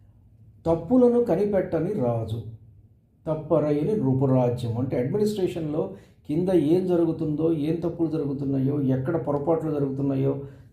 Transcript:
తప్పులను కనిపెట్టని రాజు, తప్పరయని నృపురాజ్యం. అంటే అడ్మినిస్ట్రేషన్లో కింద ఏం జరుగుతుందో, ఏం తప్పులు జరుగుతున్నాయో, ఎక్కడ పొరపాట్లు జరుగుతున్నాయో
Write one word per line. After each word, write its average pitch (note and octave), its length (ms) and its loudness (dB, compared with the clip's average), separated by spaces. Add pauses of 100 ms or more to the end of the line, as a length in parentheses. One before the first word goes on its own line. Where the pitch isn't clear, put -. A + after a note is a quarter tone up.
(680)
తప్పులను A#3+ 580 4
కనిపెట్టని F#3 680 0
రాజు, A2+ 500 -2 (840)
తప్పరయని D3+ 720 0
నృపురాజ్యం. B2+ 840 0
అంటే C3+ 200 -2
అడ్మినిస్ట్రేషన్లో F3 960 -2 (340)
కింద F3 200 0
ఏం F3+ 380 2
జరుగుతుందో, D#3+ 680 0
ఏం D#3+ 280 -2
తప్పులు E3 300 -2
జరుగుతున్నాయో, C#3 720 -2
ఎక్కడ C3 340 0
పొరపాట్లు D#3 540 -2
జరుగుతున్నాయో C#3 720 0 (300)